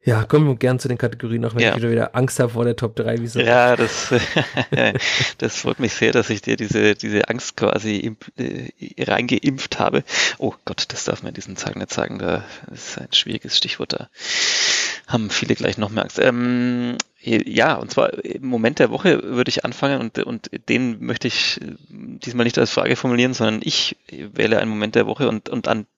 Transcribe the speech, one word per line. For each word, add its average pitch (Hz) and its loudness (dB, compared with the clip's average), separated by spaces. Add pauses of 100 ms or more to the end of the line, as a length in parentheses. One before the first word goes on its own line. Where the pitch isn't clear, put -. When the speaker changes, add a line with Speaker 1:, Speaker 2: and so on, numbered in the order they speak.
Speaker 1:
Ja, 110 2
kommen 151 4
wir 131 2
gern 127 2
zu - -4
den 120 -2
Kategorien, 117 -2
auch 117 -4
wenn 117 2
Speaker 2:
Ja. 113 6
Speaker 1:
ich - 2
wieder, 117 2
wieder 113 0
Angst 131 0
hab 120 4
vor 117 0
der 120 2
Top 117 -4
drei, 117 0
wie 117 -4
so. 117 -2
Speaker 2:
Ja, 123 6
das, - 0 (640)
<laughs> - 0
das - -2
freut - -2
mich 120 0
sehr, 113 4
dass 120 4
ich 107 -2
dir 117 0
diese, 107 2
diese 104 0
Angst - -4
quasi 107 0
imp-, - -6
äh, 123 -6 (320)
reingeimpft - 0
habe. 117 2 (360)
Oh - -2 (100)
Gott, - -6
das - -8
darf - -4
man - -10
in - -12
diesen - -12
Tagen - -6
nicht 95 -8
sagen, - -4
da 98 -2 (280)
ist - -12
ein - -10
schwieriges - -6
Stichwort, - -2
da - -8 (1000)
haben 110 -2
viele - 0
gleich - -2
noch 107 -2
mehr 104 -2
Angst. - -6
Ähm, 123 2 (240)
ja, 117 2
und - -8
zwar - 0
im - -6
Moment 123 0
der 123 6
Woche 131 2
würde 123 0
ich - -2
anfangen 139 -2
und, 117 -6
und - -6 (180)
den 120 0
möchte 120 -2
ich, - -2
äh, - -12 (120)
diesmal 117 -6
nicht 117 2
als 123 2
Frage - 2
formulieren, 127 2
sondern 110 0
ich - -2 (140)
wähle 107 0
einen 113 0
Moment 107 -2
der 107 4
Woche 113 0
und, 110 -2
und 120 -4
an 110 0 (120)